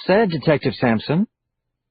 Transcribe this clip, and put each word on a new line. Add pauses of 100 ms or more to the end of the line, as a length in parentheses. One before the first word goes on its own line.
said,
Detective
Sampson. (640)